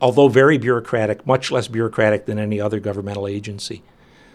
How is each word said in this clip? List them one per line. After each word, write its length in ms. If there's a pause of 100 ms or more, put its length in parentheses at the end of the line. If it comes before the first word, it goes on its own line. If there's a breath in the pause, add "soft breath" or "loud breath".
although 280
very 300
bureaucratic, 680
much 240
less 180
bureaucratic 580
than 120
any 220
other 200
governmental 460
agency. 560 (520 soft breath)